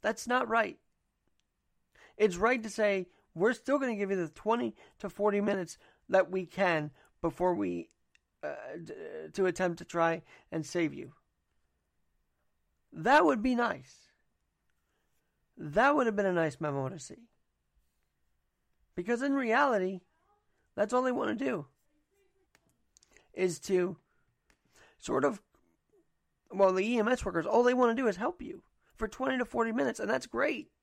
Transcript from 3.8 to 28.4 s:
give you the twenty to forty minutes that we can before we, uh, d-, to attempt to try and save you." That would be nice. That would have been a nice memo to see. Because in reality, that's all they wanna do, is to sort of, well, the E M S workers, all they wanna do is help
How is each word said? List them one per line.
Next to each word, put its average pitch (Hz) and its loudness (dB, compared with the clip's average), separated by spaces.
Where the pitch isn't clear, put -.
give 196 -4
you 196 0
the 170 -2
twenty 226 -2
to 196 -8
forty 202 0
minutes 196 -2
that 185 4
we 185 -4
can 165 0
before 175 0
we, 87 -4
uh, 147 -8
d-, 156 -14
to 190 2
attempt 175 0
to 170 -16
try 165 0
and 160 -6
save 165 -2
you." - -14
That 254 4
would 262 2
be 254 2
nice. 226 -4
That 208 4
would 269 4
have 220 0
been 202 2
a 190 2
nice 165 0
memo 139 -4
to 175 -10
see. - -18
Because 226 -2
in 277 0
reality, 226 2
that's 208 -2
all 254 2
they 254 0
wanna 247 -2
do, 226 -4
is 180 -2
to 185 -2
sort - -2
of, 147 0
well, 190 4
the 190 0
E 233 0
M 208 2
S 247 0
workers, 170 -2
all 233 4
they 247 6
wanna 247 4
do 254 0
is 185 0
help 262 -6